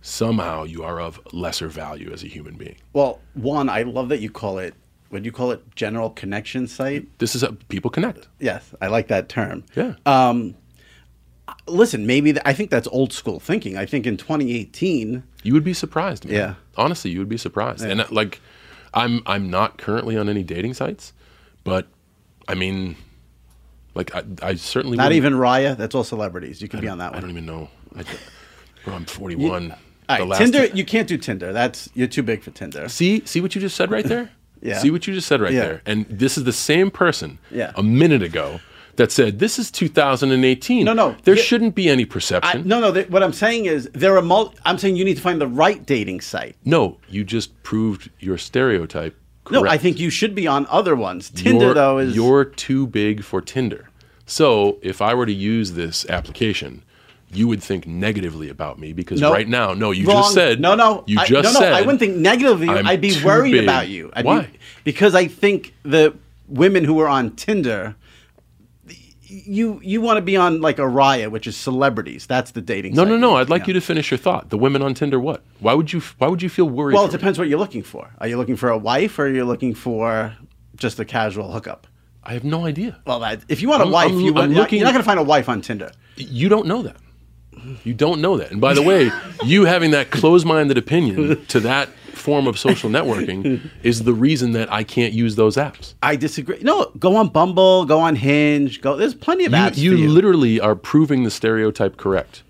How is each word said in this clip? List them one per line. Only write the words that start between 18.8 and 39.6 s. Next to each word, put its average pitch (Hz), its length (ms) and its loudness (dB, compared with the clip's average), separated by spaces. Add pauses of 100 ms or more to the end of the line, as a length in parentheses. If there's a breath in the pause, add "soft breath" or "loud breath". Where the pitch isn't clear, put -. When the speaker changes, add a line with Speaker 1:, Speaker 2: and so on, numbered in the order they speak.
Speaker 1:
I'm, 120 320 -2
I'm 98 240 -4
not 95 280 -2
currently 113 400 -4
on 104 120 -2
any 104 140 -4
dating 90 300 -8
sites, - 400 -10 (500 soft breath)
but, 92 240 -4 (600)
I 95 80 -6
mean, 95 400 -6 (1000 soft breath)
like, 90 200 -8
I, 90 80 -8 (180)
I 90 140 -4
certainly 123 420 -6
Speaker 2:
Not 131 80 2
Speaker 1:
wouldn't 160 120 4
Speaker 2:
even 139 160 2
Raya? 127 440 0
That's 110 180 -8
all 127 80 -2
celebrities. 87 580 -10
You 104 60 -14
can 110 120 -12
Speaker 1:
I - 20 -10
Speaker 2:
be 110 60 -8
Speaker 1:
don't, 98 60 -8
Speaker 2:
on 87 60 -12
that 87 120 -10
Speaker 1:
I - 40 -16
Speaker 2:
one. 90 60 -12
Speaker 1:
don't 90 100 -12
even 82 140 -12
know. 80 240 -14 (260)
I 78 80 -16
d-, - 60 -16 (760 loud breath)
bro, 95 100 -10
I'm 85 100 -12
forty-one. 92 600 -6
Speaker 2:
You, 82 60 -14
all - 460 -6
Speaker 1:
The 98 60 -2
Speaker 2:
right, 92 40 -4
Speaker 1:
last 95 120 -2
Speaker 2:
Tinder, 247 280 4
Speaker 1:
ti- 190 100 -4
Speaker 2:
you 190 80 -4
can't 214 220 -2
do 170 100 -4
Tinder. 95 360 -8
That's, 120 400 -4
you're 123 140 -2
too 123 160 -4
big 110 200 -4
for - 80 -18
Tinder. 76 380 -14
Speaker 1:
See, 190 360 0
see - 160 -4
what 180 140 -6
you 196 60 -4
just 190 140 -6
said - 160 -2
right 214 140 -2
there? 240 300 -4
Speaker 2:
<laughs> - 60 -20 (180)
Yeah. 101 200 -6
Speaker 1:
See 139 100 2
what 165 160 -2
you 190 80 -6
just 180 140 -6
said 139 120 2
right 104 140 0
Speaker 2:
Yeah. 127 80 0
Speaker 1:
there. 80 240 -6
And 104 240 -4
this 113 260 -2
is 139 80 -4
the 123 80 0
same 175 380 0
person 151 480 -2 (140)
Speaker 2:
Yeah. - 240 -8
Speaker 1:
a 98 80 -2
minute 131 400 4
ago 80 360 -6 (360 loud breath)
that - 160 4
said, 107 260 2
"This 214 220 -2
is 220 100 -6